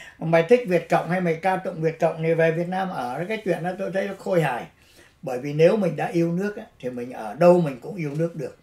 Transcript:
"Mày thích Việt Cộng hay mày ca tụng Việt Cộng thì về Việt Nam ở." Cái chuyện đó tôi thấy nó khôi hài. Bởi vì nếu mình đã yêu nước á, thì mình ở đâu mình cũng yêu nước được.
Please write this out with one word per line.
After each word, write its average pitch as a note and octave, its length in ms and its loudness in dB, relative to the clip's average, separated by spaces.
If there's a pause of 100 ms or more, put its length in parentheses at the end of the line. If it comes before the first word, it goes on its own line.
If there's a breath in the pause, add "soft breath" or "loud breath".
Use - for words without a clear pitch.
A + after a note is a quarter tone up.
(200 loud breath)
"Mày E3 240 2
thích A#3+ 240 4
Việt F3 220 0
Cộng E3 200 0
hay F#3 120 -2
mày E3+ 140 0
ca F#3+ 220 -2
tụng F3 240 -8
Việt D#3+ 180 -2
Cộng D#3+ 240 0
thì E3 100 2
về E3 180 4
Việt E3+ 160 -2
Nam F#3 220 -4
ở." C3+ 400 -6
Cái G#3+ 160 -6
chuyện D#3+ 180 -2
đó F3+ 160 -4
tôi F#3+ 140 -6
thấy G3 140 -2
nó G3 120 -8
khôi F#3 220 0
hài. B2+ 220 -2 (580 soft breath)
Bởi B2+ 180 -6
vì C#3+ 140 -8
nếu E3 240 6
mình E3+ 180 0
đã D3+ 120 -4
yêu E3+ 240 0
nước G3 260 -4
á, G#3+ 60 -14 (160)
thì B2+ 100 -6
mình B2 220 -10
ở A2+ 240 -10
đâu F3 260 8
mình C3+ 200 -4
cũng G3 140 -12
yêu D#3 220 -6
nước E3+ 180 -2
được. C#3 280 -10